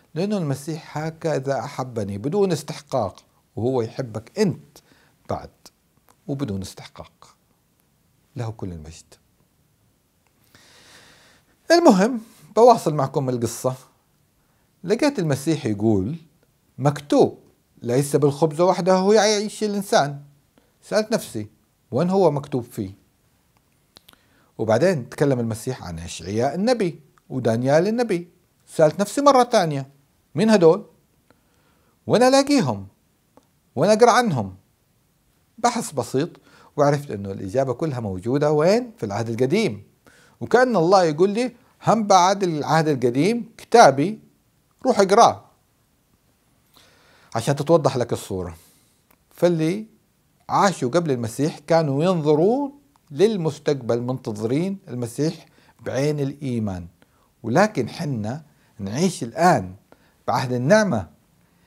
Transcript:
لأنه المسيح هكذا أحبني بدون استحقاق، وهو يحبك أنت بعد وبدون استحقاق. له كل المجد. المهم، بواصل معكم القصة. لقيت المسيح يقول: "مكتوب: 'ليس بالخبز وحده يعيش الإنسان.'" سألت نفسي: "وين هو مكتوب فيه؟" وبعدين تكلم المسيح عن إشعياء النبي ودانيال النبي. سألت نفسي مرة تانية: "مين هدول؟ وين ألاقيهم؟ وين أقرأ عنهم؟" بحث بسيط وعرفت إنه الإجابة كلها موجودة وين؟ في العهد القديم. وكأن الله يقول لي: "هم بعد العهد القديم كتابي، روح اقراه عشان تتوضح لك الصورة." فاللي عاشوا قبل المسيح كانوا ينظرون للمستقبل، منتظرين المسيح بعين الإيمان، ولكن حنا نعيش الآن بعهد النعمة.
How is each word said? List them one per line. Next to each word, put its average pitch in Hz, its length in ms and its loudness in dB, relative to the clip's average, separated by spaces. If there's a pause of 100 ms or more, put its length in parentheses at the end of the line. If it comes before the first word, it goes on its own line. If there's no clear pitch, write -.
(140)
لأنه 202 240 -4
المسيح 151 600 -8
هكذا 147 600 -4
أحبني 113 600 -8
بدون 180 340 -2
استحقاق، - 720 -6 (320)
وهو 123 260 -2
يحبك 110 560 -10
أنت 180 400 -4 (500)
بعد - 220 -8 (760)
وبدون 135 360 -6
استحقاق. - 760 -20 (1000)
له 117 140 -8
كل 98 220 -12
المجد. 80 420 -20 (2500)
المهم، 254 500 4 (360)
بواصل 220 380 6
معكم 139 340 -2
القصة. 127 460 -4 (1080)
لقيت 262 340 0
المسيح 156 480 -2
يقول: 107 500 0 (640)
"مكتوب: 143 600 0 (440)
'ليس 143 340 0
بالخبز 147 440 0
وحده 185 520 2
يعيش 214 520 0
الإنسان.'" 196 580 -2 (600)
سألت 214 300 -2
نفسي: 113 360 -6 (420)
"وين 170 200 -2
هو 185 200 2
مكتوب 143 340 -4
فيه؟" 98 280 -12 (1700)
وبعدين 123 500 0
تكلم 139 320 -2
المسيح 113 440 -8
عن 85 140 -12
إشعياء 104 560 -4
النبي 202 460 -2 (300)
ودانيال 131 580 0
النبي. 220 400 -4 (380)
سألت 156 340 2
نفسي 202 200 -4
مرة 262 220 6
تانية: 170 480 -2 (440)
"مين 214 160 2
هدول؟ 185 360 6 (1200)
وين 170 160 2
ألاقيهم؟ 254 640 2 (920)
وين 170 140 2
أقرأ 214 200 6
عنهم؟" 143 460 0 (1000)
بحث 233 340 -4
بسيط 135 380 -4 (460)
وعرفت 143 340 0
إنه 98 200 -8
الإجابة 110 420 -4
كلها 127 280 -6
موجودة 117 520 -2
وين؟ 202 440 0
في 113 100 -8
العهد 113 220 -6
القديم. 127 540 -2 (580)
وكأن 240 360 2
الله 180 280 4
يقول 160 260 2
لي: 202 240 -2 (320)
"هم 208 200 2
بعد 196 360 4
العهد 156 460 0
القديم 143 680 0
كتابي، 185 640 6 (640)
روح 220 140 2
اقراه 190 440 4 (1900)
عشان 139 220 -2
تتوضح 147 400 2
لك 120 160 -4
الصورة." 90 420 -8 (760)
فاللي 175 560 -2 (640)
عاشوا 151 420 0
قبل 160 200 0
المسيح 127 480 -4
كانوا 160 460 0
ينظرون 185 760 0 (300)
للمستقبل، 147 920 -2
منتظرين 127 800 -4 (100)
المسيح 127 580 -6 (340)
بعين 143 400 -4
الإيمان، 120 640 -6 (560)
ولكن 151 460 0
حنا 135 540 -8 (360)
نعيش 123 440 -4
الآن 120 520 0 (520)
بعهد 123 260 -2
النعمة. 131 560 0 (580)